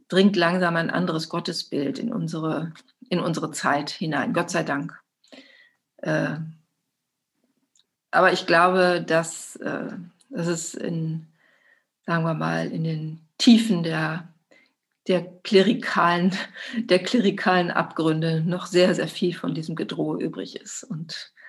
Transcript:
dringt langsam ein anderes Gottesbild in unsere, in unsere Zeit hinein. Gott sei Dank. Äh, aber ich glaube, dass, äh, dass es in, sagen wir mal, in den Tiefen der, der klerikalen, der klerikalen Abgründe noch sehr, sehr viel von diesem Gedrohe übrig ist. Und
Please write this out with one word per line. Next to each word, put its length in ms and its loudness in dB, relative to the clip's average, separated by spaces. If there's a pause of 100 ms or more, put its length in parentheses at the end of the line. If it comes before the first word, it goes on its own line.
dringt 280 4
langsam 400 2
ein 160 0
anderes 380 -2
Gottesbild 680 -6
in 140 -4
unsere, 600 -4 (360)
in 100 0
unsere 320 -2
Zeit 380 -2
hinein. 440 -4
Gott 180 -2
sei 120 -2
Dank. 380 -6 (960)
Äh, 400 -2 (1700)
aber 220 4
ich 120 -4
glaube, 600 4
dass, 520 -2
äh, 320 -8 (400)
dass 180 -4
es 260 -4
in, 540 -4 (800)
sagen 180 0
wir 100 0
mal, 380 -2
in 120 -4
den 360 -6 (180)
Tiefen 460 6
der, 500 -4 (760)
der 160 2 (200)
klerikalen, 880 4 (440)
der 260 4
klerikalen 680 2
Abgründe 720 0
noch 260 -2
sehr, 280 4
sehr 120 -2
viel 260 -2
von 200 -6
diesem 220 -6
Gedrohe 460 -4
übrig 380 -8
ist. 240 -16
Und 500 -12 (160)